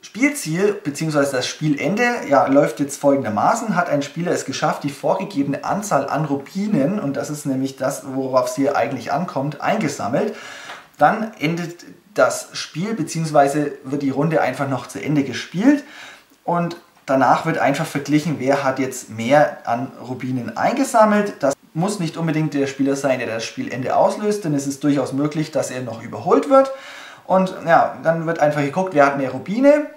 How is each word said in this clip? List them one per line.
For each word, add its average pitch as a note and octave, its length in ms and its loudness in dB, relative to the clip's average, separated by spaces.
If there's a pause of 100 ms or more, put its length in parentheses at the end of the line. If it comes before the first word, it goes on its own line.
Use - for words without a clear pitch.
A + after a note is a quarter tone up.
Spielziel G3 720 0
bzw. C#3+ 580 0
das B2+ 140 -2
Spielende, E3+ 580 0 (240)
ja, C3+ 180 6
läuft C#3 320 4
jetzt C#3 220 -4
folgendermaßen. C#3 760 2
Hat F3 140 0
ein C#3+ 140 0
Spieler E3 300 -4
es D#3 120 -2
geschafft, D#3 400 -2
die C#3+ 60 -4
vorgegebene D3+ 760 -2
Anzahl D#3+ 420 -2
an D3+ 200 -2
Rubinen, F3+ 760 -2
und C#3 160 -4
das A#2+ 140 -4
ist D3 160 -8
nämlich C3 320 -2
das, C3 260 -4
worauf C3 460 0
es - 60 -8
hier C3+ 200 2
eigentlich A#2 340 -2
ankommt, D3+ 520 -4
eingesammelt, E3+ 720 -2 (640)
dann G#3+ 400 4
endet E3 480 -4 (260)
das - 400 0
Spiel G3 400 -6
bzw. D3+ 800 2 (120)
wird C3+ 180 -4
die C3+ 80 0
Runde D3+ 320 2
einfach C3 260 -2
noch C3 200 -4
zu - 120 -10
Ende D3 240 0
gespielt A#3 580 -2 (640)
und E3+ 320 -2 (300)
danach C3+ 400 4
wird D3 100 0
einfach D3 300 0
verglichen, D3+ 540 0
wer C3+ 220 2
hat C3+ 160 0
jetzt - 300 -6
mehr B2+ 560 2
an B2 260 -4 (160)
Rubinen B2+ 520 -6
eingesammelt. G#3 800 2
Das C#3 140 2 (180)
muss G3+ 260 -2
nicht D#3+ 200 -4
unbedingt D#3 340 0
der C#3 140 0
Spieler C#3 280 0
sein, C3 260 0
der A2+ 80 -4
das A2+ 180 -6
Spielende - 500 -4
auslöst, G#3 480 0
denn D#3 80 -2
es C#3 140 -2
ist C#3 180 -4
durchaus C3 300 0
möglich, D3 360 -2
dass - 200 -2
er B2+ 100 -6
noch A2+ 220 -8
überholt D#3 480 2
wird. C4+ 200 6 (560)
Und F#3 260 2 (140)
ja, D3+ 360 4
dann E3 220 0
wird E3 140 -2
einfach D3 240 2
geguckt, D3 320 -2
wer C#3+ 100 8
hat C#3 140 2
mehr C3 140 -2
Rubine, C#4 520 4 (120)